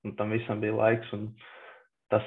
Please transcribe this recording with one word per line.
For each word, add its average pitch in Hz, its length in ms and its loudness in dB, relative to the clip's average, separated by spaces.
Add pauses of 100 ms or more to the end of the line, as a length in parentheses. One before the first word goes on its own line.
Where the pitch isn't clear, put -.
un 101 120 -8
tam 107 180 0
visam 113 260 -2
bija 110 140 0
laiks, 113 400 2
un 107 160 -8 (800)
tā 110 140 4